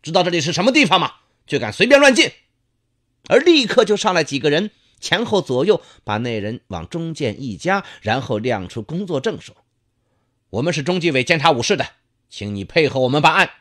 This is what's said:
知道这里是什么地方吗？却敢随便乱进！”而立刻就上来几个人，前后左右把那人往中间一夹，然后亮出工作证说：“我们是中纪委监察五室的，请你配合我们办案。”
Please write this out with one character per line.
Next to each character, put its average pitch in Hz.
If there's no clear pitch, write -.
知 156
道 180
这 175
里 170
是 143
什 180
么 262
地 269
方 170
吗？ 156
却 143
敢 107
随 190
便 277
乱 269
进！” 240
而 254
立 311
刻 226
就 208
上 196
来 160
几 139
个 151
人， 175
前 202
后 214
左 131
右 202
把 104
那 117
人 107
往 87
中 165
间 131
一 110
夹， 185
然 117
后 110
亮 104
出 117
工 170
作 151
证 156
说 -
：“我 107
们 170
是 147
中 175
纪 165
委 127
监 170
察 135
五 120
室 -
的， -
请 101
你 98
配 156
合 131
我 127
们 147
办 156
案。” 185